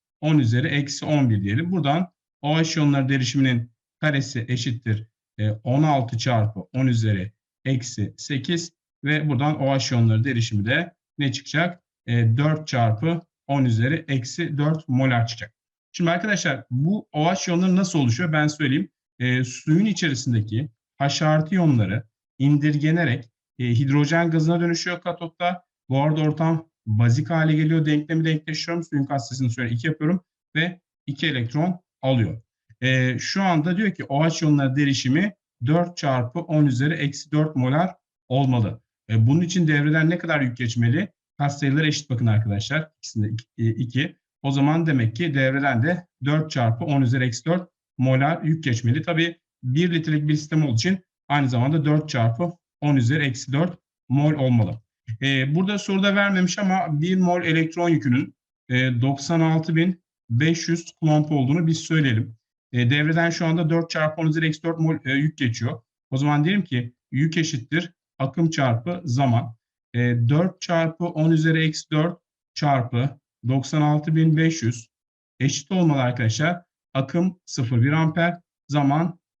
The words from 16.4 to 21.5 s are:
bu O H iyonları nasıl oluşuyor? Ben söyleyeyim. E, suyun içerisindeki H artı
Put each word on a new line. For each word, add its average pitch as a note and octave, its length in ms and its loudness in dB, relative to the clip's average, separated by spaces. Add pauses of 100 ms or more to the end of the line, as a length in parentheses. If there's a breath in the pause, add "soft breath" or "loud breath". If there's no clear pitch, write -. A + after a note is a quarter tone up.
bu D#3+ 420 -2
O D3+ 140 0
H F#3 260 -2
iyonları F3+ 240 2
nasıl F#3 220 0
oluşuyor? C#3+ 340 0
Ben D3+ 140 2
söyleyeyim. D3 440 -2 (280)
E, B2+ 260 0
suyun D#3 420 0
içerisindeki B2 840 -2 (300)
H C#3+ 280 0
artı D#3 280 2